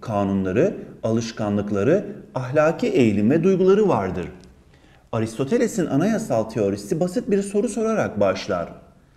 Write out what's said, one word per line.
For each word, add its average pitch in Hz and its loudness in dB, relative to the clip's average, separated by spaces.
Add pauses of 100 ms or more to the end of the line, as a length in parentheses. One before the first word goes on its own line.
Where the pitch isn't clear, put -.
kanunları, 101 0 (260)
alışkanlıkları, 113 0 (200)
ahlaki 151 0
eğilim 107 2
ve 160 2
duyguları 190 4
vardır. 95 -2 (840)
Aristoteles'in 139 -2
anayasal 147 0
teorisi 101 -2
basit 180 -2
bir 196 2
soru 208 -2
sorarak 208 -2
başlar. 95 0 (440)